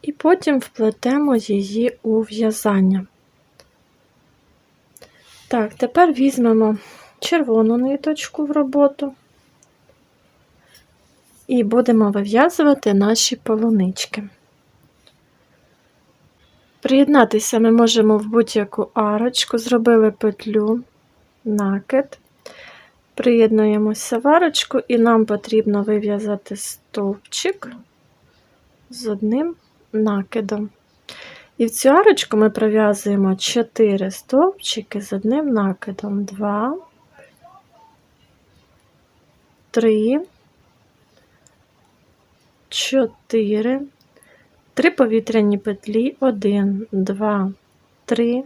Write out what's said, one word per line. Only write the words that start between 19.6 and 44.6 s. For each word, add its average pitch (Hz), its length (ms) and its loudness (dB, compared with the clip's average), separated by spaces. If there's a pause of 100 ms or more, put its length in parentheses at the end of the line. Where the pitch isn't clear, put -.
петлю, 214 680 -4 (640)
накид, 208 720 -2 (960)
приєднуємося 214 1040 2
в 254 100 0
арочку, 311 600 0
і 240 100 0
нам 226 280 4
потрібно 208 560 -2
вив'язати 208 760 -4
стовпчик - 1160 -8 (1160)
з 247 160 -12
одним 220 480 -2 (380)
накидом. 208 760 -4 (880)
І 233 80 0
в 220 40 -4
цю - 180 0
арочку 349 480 4
ми 214 140 4
пров'язуємо 208 840 0
чотири 202 720 0
стовпчики 254 920 -2
з 202 120 -10
одним 233 360 -2
накидом. 202 760 -4
Два, 208 540 -4 (3000)
три, 226 500 0 (2500)
чотири, 226 1120 -2 (920)